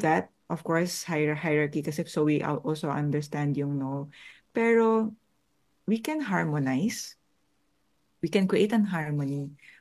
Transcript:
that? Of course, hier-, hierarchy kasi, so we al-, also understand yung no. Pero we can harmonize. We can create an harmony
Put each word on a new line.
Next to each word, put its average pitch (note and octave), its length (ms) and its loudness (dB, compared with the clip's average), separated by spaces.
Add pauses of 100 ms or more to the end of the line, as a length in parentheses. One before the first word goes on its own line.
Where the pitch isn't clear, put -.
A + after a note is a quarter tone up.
that? E3 320 2 (160)
Of E3 160 -6
course, E3+ 400 0
hier-, D3+ 320 0
hierarchy D3+ 480 0
kasi, D#3+ 240 -4
so D3+ 160 0
we D3 160 2
al-, D3 240 -2
also D#3 240 -2
understand D3 640 -2
yung C#3+ 240 -2
no. C#3 320 -6 (400)
Pero A3+ 640 4 (720)
we A3 160 0
can D#4 160 -4
harmonize. E3 960 0 (1040)
We - 80 -2
can F#3+ 240 2
create G#3 240 4
an G#3 160 2
harmony C#3+ 640 -4 (260)